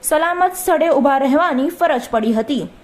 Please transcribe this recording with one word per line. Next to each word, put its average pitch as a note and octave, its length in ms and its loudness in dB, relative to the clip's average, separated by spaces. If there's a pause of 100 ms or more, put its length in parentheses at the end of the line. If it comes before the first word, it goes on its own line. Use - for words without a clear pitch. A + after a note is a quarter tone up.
સલામત F4 600 0
સ્થળે E4 260 2
ઊભા C4+ 280 2
રહેવાની C#4 520 0
ફરજ D#4 420 -2
પડી A3+ 220 0
હતી. A3 300 -2 (200)